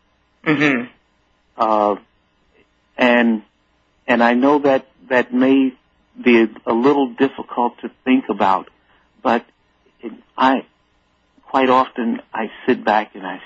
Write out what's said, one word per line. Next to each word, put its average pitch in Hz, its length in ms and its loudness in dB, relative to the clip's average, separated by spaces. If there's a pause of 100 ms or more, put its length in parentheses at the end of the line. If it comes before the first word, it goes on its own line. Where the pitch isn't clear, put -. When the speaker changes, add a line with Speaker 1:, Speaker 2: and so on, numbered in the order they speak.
(440)
Speaker 1:
Mm-hmm. 139 460 -2 (680)
Speaker 2:
Uh, 107 400 0 (1000)
and, 120 440 2 (680)
and 120 140 0
I 120 120 2
know 139 260 2
that 135 280 0 (200)
that 123 240 -2
may 131 400 2 (500)
be 117 240 4 (180)
a 127 80 -2
little 131 400 0
difficult 120 680 -4
to 117 80 -10 (140)
think 131 260 2
about, 98 400 -2 (520)
but 120 220 -2 (560)
it, 117 120 -14 (240)
I, 131 280 0 (800)
quite 131 260 -2
often 123 540 0 (100)
I 110 180 -8 (160)
sit 110 180 -2
back 107 300 -2
and 95 120 -16
I 92 200 -12